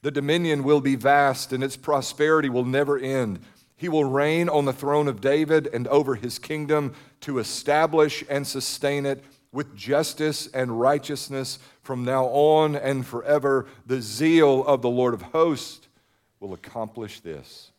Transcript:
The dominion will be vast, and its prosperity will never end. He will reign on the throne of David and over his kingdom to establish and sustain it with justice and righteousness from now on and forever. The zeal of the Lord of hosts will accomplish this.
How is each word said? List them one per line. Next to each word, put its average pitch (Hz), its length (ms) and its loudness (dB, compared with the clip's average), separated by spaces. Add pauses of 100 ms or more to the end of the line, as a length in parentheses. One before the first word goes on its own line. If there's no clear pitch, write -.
The 147 100 -4
dominion 147 540 0
will 147 160 6
be 135 160 0
vast, 139 560 2
and 127 100 -2
its 135 140 -6
prosperity 147 720 0
will 123 160 0
never 139 320 0
end. 127 440 -4 (360)
He 170 140 -6
will 156 160 2
reign 151 420 0
on 147 160 2
the 135 80 0
throne 147 340 0
of 120 140 -4
David 147 500 2
and 120 180 -4
over 143 260 2
his 117 240 -8
kingdom 151 560 -4 (260)
to 135 180 -6
establish 151 920 0
and 139 160 -2
sustain 139 580 -4
it 139 180 -4 (300)
with 139 240 -8
justice 147 680 -2
and 123 340 -4
righteousness 135 760 -2 (240)
from 123 240 -6
now 131 180 2
on 151 500 4
and 135 320 -4
forever. 135 600 0 (180)
The 127 160 -4
zeal 135 640 4
of 139 160 2
the 123 80 -2
Lord 123 240 2
of 107 80 -6
hosts - 680 -2 (540)
will 98 140 -12
accomplish 110 680 -12
this. - 580 -16